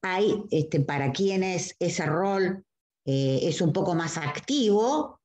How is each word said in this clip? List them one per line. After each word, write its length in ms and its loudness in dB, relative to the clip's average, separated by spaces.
Hay, 500 0
este, 300 2
para 300 0
quienes 680 -2
ese 260 -2
rol, 600 0
eh, 380 2
es 180 0
un 100 4
poco 240 0
más 220 -2
activo 1080 0